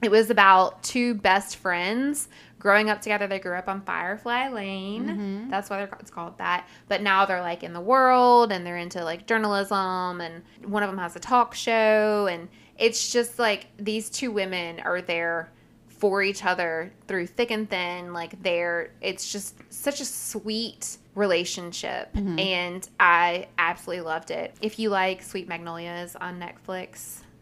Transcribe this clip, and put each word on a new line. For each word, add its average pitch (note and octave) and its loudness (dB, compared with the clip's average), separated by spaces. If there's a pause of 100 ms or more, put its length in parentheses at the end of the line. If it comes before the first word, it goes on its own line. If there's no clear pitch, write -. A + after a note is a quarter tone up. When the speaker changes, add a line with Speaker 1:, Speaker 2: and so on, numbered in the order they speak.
Speaker 1:
It G#3+ 2
was G#3+ 6
about G3 8
two A#3+ 0
best G3+ 0
friends G#3+ -2 (280)
growing G#3 4
up G#3 0
together. G#3 -2
They F#3+ -4
grew F3+ -6
up F#3 -6
on G3 -6
Firefly G#3 -4
Lane. G3 -8
Speaker 2:
Mm-hmm. G#3 -6
Speaker 1:
That's G3+ -4
why G3 -4
they're, G3 -8 (100)
it's - -20
called E3+ -12
that. F3+ -2 (220)
But G3+ -2
now G3 4
they're, F#3 -2
like, F3 -6
in E3+ -12
the F3 -10
world, B3 6
and F3+ -4
they're F3 -6
into, F3 -6
like, E3 -6
journalism, G3 0
and E3+ -10 (220)
one G#3 -2
of G3 0
them G3 -6
has F3 -6
a - -12
talk A#3+ 2
show, G#3+ 4
and E3+ -8 (300)
it's A3+ 2
just, A#3 0
like, G#3+ 0 (100)
these G#3+ -4
two B3 -4
women F#3 -4
are F3+ -2
there E3+ -2 (380)
for G3 0
each G3 -2
other F3 -2 (160)
through F3 -2
thick A#3 -2
and G#3+ -4
thin. F3 -6
Like, E3+ -10
they're, E3+ -2 (100)
it's - -6
just - -10 (180)
such - -6
a C4+ -8
sweet - -8 (180)
relationship, F3+ -2
Speaker 2:
Mm-hmm. F#3+ -2
Speaker 1:
and F#3 -2 (120)
I F3 4 (100)
absolutely F3 -2
loved D#3+ -6
it. E3 -6
If G#3+ -6
you A3 0
like F#3+ 0
Sweet F#3 -10
Magnolias E3+ -10
on F3 -10
Netflix, - -12 (200)